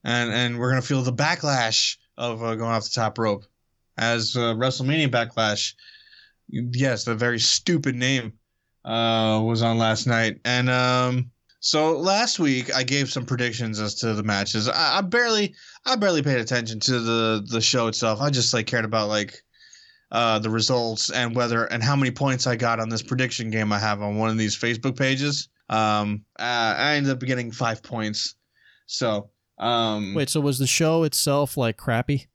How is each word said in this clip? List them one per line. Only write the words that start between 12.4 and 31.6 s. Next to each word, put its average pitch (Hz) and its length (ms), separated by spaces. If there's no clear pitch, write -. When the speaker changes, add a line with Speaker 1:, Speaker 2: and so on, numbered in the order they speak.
Speaker 1:
I 127 80
gave 135 260
some 127 160
predictions 117 540
as 104 220
to 113 120
the 104 80
matches. 104 460
I, 156 300
I 202 40
barely, 220 540
I 262 100
barely 190 260
paid 135 180
attention 113 420
to 127 180
the, 113 500
the 113 120
show 117 260
itself. 110 320
I 147 120
just, 127 220
like, 113 140
cared 117 160
about, 110 240
like, 104 340
uh, 110 280
the 110 100
results 113 600
and 120 240
whether, 117 300
and 113 180
how 139 140
many 131 160
points 135 360
I 120 100
got 117 240
on 110 80
this 113 120
prediction 127 480
game 107 220
I 101 80
have 104 220
on 104 160
one 110 120
of 110 80
these 107 220
Facebook 120 380
pages. 139 500
Um, 107 560
uh, 113 400
I 143 180
ended 139 180
up 123 80
getting 123 280
five 113 320
points. 107 540
So, 107 440
um, 107 580
Speaker 2:
Wait, 139 140
so 156 120
was 139 180
the 135 80
show 165 360
itself, 143 520
like, 117 220